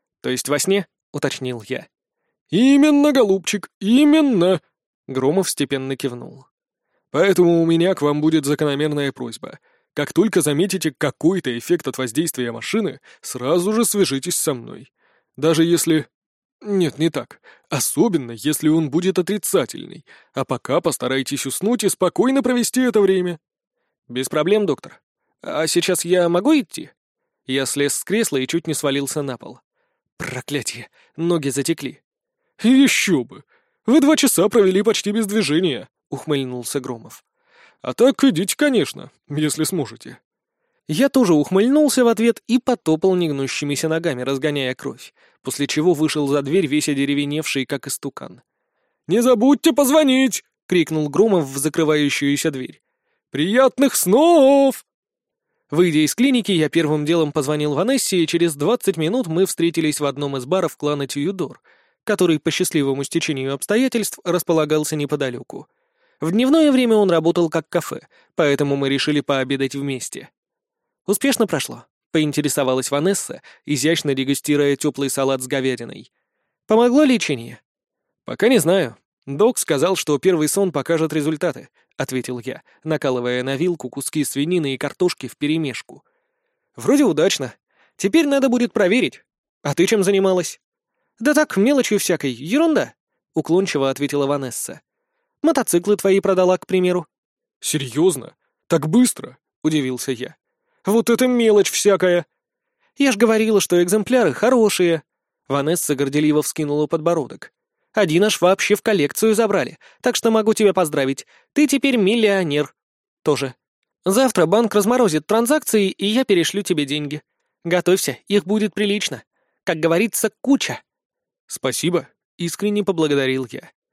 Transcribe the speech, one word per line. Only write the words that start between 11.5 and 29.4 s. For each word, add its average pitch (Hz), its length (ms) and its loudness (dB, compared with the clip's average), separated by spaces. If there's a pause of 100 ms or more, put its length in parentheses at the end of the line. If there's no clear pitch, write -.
эффект 170 300 -2
от - 80 -8
воздействия 127 560 -4
машины, 180 480 -4 (220)
сразу 175 500 -2
же 220 140 2
свяжитесь 165 500 -2
со - 160 -2
мной. 120 400 -12 (440)
Даже 160 280 2
если..." 165 440 0 (540)
"Нет, 190 360 -2
не 160 120 0
так. - 300 -12 (280)
Особенно, 156 640 0
если 147 360 -2
он 156 220 0
будет 180 280 0
отрицательный. 175 880 -4 (260)
А 135 120 -6
пока 135 360 -2
постарайтесь 135 640 -4
уснуть 208 380 -2
и 196 40 2
спокойно 262 540 0
провести 247 380 0
это 233 200 2
время". 180 380 2 (720)
"Без 127 200 -6
проблем, 190 380 2
доктор. - 340 -6 (420)
А 160 240 -4
сейчас 175 380 -2
я 175 240 2
могу 202 300 2
идти?" - 320 -8 (540)
Я 131 220 -2
слез 143 280 0
с - 100 -8
кресла 190 340 -2
и 131 80 -2
чуть 165 200 -4
не 156 80 -4
свалился 139 480 -2
на 131 140 -8
пол. - 240 -18 (560)